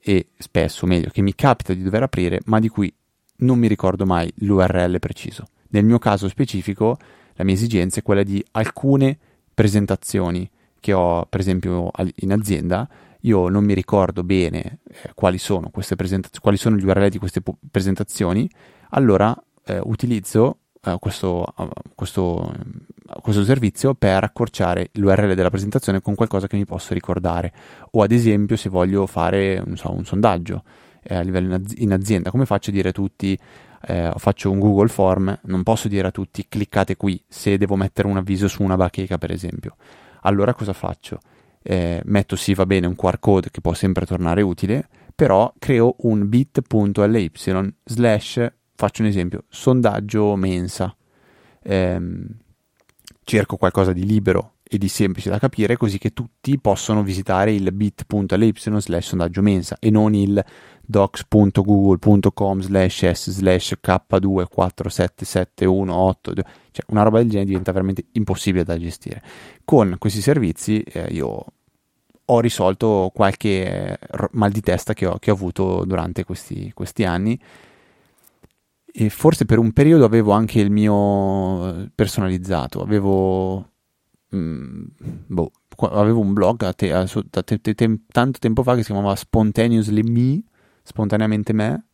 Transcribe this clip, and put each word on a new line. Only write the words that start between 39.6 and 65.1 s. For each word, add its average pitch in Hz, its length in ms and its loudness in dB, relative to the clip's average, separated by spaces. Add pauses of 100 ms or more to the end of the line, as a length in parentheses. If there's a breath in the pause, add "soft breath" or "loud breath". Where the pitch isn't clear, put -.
Allora 101 320 2
cosa 101 200 -6
faccio? - 460 -10 (420 soft breath)
Eh, 87 440 -2
metto, 101 300 0
sì, 98 180 -2
va 92 120 2
bene, 92 220 2
un 90 80 -2
Q - 100 -6
R 90 140 0
code 95 320 2
che - 100 -12
può 85 120 -2
sempre 92 320 -2
tornare 87 360 -2
utile, 101 460 -2 (280 soft breath)
però 113 420 4
creo 123 420 2
un 107 280 0
bit 123 340 0
punto 104 440 0
L 110 100 2
Y 90 160 0 (540)
slash, 117 680 0 (240)
faccio - 260 -2
un 110 60 2
esempio, 95 400 -4
sondaggio 107 880 0
mensa. 92 600 -2 (680 soft breath)
Ehm, 90 640 -4 (960)
cerco 101 340 0
qualcosa 92 360 2
di 90 120 -2
libero 98 580 0
e - 140 -6
di 98 100 0
semplice 98 420 -2
da 104 100 0
capire, 107 380 0
così 101 200 -2
che - 160 -4
tutti 135 460 -4
possono 104 440 0
visitare 95 500 0
il 95 180 -2
bit 101 340 -4
punto 98 300 -2
L 104 80 4
Y 107 120 4
slash 98 520 -4
sondaggio 87 340 -2
mensa 98 380 0
e 113 100 0
non 107 240 4
il 101 300 2 (460 loud breath)
docs 101 360 0
punto 101 360 4
google 98 380 4
punto 101 320 4
com 98 300 -2
slash 92 500 0
s - 180 -6
slash 92 500 0
k - 380 0
due 95 300 0
quattro 92 420 -2
sette - 340 -2